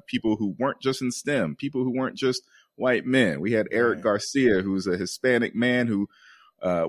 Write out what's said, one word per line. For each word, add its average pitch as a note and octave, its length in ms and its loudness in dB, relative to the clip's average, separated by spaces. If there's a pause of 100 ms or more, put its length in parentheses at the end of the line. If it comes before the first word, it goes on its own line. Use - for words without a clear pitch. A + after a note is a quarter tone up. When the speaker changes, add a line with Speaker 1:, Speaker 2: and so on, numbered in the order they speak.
Speaker 1:
people A2+ 300 0
who G2+ 220 -4
weren't C3 220 -4
just C3+ 220 -2
in B2 80 -2
stem, A2 440 -2
people C#3+ 280 -4
who B2+ 120 -2
weren't C3 220 -4
just B2+ 260 -2 (320)
white B2 300 2
men. A2 360 2
We G#2 120 -2
had A2 180 2
Eric A#2 280 2
Speaker 2:
Yeah. - 20 -12
Speaker 1:
Garcia, G#2+ 600 2
who's F#2+ 240 -2
a F2+ 100 0
Hispanic A#2 580 0
man B2 320 0
who, G2+ 200 -2 (540)
uh, E2+ 280 0